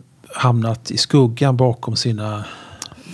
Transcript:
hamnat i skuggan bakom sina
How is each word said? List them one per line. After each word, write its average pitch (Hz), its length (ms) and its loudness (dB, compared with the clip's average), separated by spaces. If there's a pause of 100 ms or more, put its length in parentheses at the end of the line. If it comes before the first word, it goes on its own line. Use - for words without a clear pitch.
(360)
hamnat 117 560 0
i 123 60 -6
skuggan 131 600 2
bakom 117 380 0
sina 107 480 -4 (720)